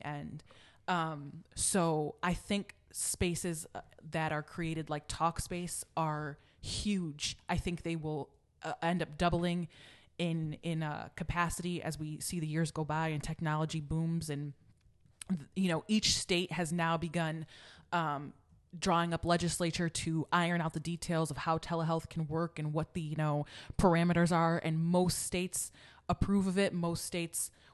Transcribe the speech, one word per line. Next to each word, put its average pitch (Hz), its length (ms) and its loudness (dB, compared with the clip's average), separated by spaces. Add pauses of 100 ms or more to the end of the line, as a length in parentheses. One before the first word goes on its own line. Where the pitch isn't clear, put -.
end. 151 380 -10 (440)
Um, 160 560 -2 (120)
so 160 680 2
I 175 140 2
think - 400 -4 (200)
spaces, 175 800 -2
uh, - 80 -10 (300)
that 156 200 0
are 151 120 -2
created 160 440 -4
like 147 200 -6
Talkspace 175 760 -2 (140)
are 151 400 -2 (240)
huge. 175 760 -2 (120)
I 175 80 0
think 175 240 -2
they 170 140 -2
will, 151 340 -4 (320)
uh, 160 120 -6 (100)
end 175 180 2
up 151 160 -6
doubling 175 500 2 (520)
in, 165 420 0
in, 160 220 -2
uh, 151 320 -4
capacity 175 640 -2
as 151 160 -6
we 156 220 -6
see - 200 -4
the 156 60 -2
years 156 240 0
go 156 140 -4
by 156 240 -2
and 151 160 -2
technology 156 560 -2
booms 160 500 -2
and, 143 240 -4 (1040)
you 190 140 2
know, 160 180 0
each - 280 4
state 180 360 0
has 165 200 -2
now 165 260 2
begun, 160 500 -2 (460)
um, 156 400 0 (440)
drawing 170 340 4
up 165 140 -2
legislature 170 640 2
to 160 420 -2
iron 175 300 2
out 160 120 -2
the 165 60 -4
details 160 520 -2
of 131 60 -6
how 160 200 0
telehealth 165 520 -2
can 160 180 -4
work 160 320 -2
and 151 140 -2
what 156 200 -2
the, 175 80 -4
you 156 140 -4
know, 151 300 2 (340)
parameters 170 520 6
are. 165 320 4
And 160 140 0
most 170 480 4
states - 460 -2 (360)
approve 190 380 4
of 190 140 2
it. 196 140 4
Most 170 320 -2
states - 440 -4 (240)